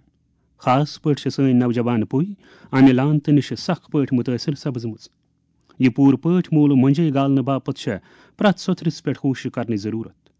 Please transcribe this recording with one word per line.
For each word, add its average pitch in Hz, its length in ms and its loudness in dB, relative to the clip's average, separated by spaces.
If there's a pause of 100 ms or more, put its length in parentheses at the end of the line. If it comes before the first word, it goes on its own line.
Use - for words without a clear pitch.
(580)
خاص 139 440 0
پٲٹھۍ 147 200 -2
چھِ 131 120 -4
سٲنۍ 135 180 2
نوجوان 120 520 0
پُے 139 200 -2 (460)
امہِ 135 220 6
لعنتہٕ 147 420 2
نِش 131 240 0
سخ - 320 -6
پٲٹھۍ 135 280 0
مُتٲثر 123 360 -4
سپٕزمٕژ۔ 120 540 -10 (680)
یہِ 127 160 2
پوٗرٕ 139 280 4
پٲٹھۍ 175 300 0
موٗلہٕ 147 240 4
مۄنجے 139 380 2
گالنہٕ 139 280 0
باپتھ 135 380 -6
چھےٚ 110 160 -6 (400)
پرٛٮ۪تھ 202 240 0
سوٚتھرِس - 420 -4
پٮ۪ٹھ 143 160 -6
کوٗشِش 131 340 -6
کرنٕچ 113 280 -6
ضروٗرت۔ 110 480 -10 (120)